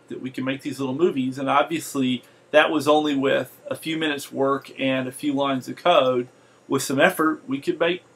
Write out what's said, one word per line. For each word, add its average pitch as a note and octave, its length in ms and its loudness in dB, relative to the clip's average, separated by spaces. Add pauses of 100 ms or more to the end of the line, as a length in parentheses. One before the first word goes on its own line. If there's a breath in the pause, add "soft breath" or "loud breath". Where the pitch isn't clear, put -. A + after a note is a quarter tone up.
that - 140 -12
we B2+ 80 -8
can C3 140 -8
make C3+ 180 -4
these C3+ 180 -8
little C3+ 160 -2
movies, C#3 420 0
and C3+ 120 -4
obviously C#3 720 0 (280 soft breath)
that D#3+ 200 6
was D3 160 0
only D3+ 280 4
with C3+ 420 0 (100)
a B2 80 -6
few D#3+ 220 -6
minutes D3+ 340 -4
work C3+ 480 -2
and C3 280 -2
a B2+ 60 -12
few C#3+ 200 -4
lines C3+ 360 -2
of - 80 -10
code. C3 500 4 (400 soft breath)
With C3+ 160 0
some C3+ 160 -2
effort, D#3 480 2
we C3+ 120 -4
could D#3 200 -4
make F3 240 -2 (120)